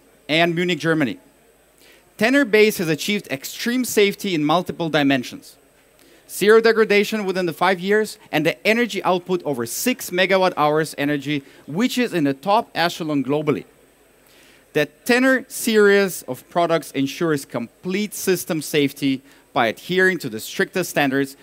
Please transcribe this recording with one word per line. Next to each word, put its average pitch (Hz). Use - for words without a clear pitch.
and 170
Munich, 175
Germany. 151
Tenor 262
Base 214
has 170
achieved 180
extreme 233
safety 202
in 156
multiple 165
dimensions. 139
Zero 214
degradation 208
within 185
the 160
five 180
years, 208
and 151
the -
energy 214
output 180
over 123
six -
megawatt 185
hours 151
energy, 143
which 233
is 220
in 170
the 139
top 208
echelon 156
globally. 147
The 151
Tenor 254
series 202
of -
products 165
ensures 139
complete 180
system 175
safety 139
by 139
adhering 185
to 135
the 110
strictest 180
standards 139